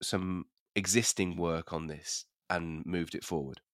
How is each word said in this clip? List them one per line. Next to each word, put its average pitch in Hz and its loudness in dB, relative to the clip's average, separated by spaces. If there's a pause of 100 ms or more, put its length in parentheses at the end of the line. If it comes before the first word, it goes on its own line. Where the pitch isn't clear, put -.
some 92 0 (300)
existing 98 4
work 85 0
on 80 -4
this - -6 (220)
and 82 -2
moved 85 -2
it - -4
forward. 69 -4 (120)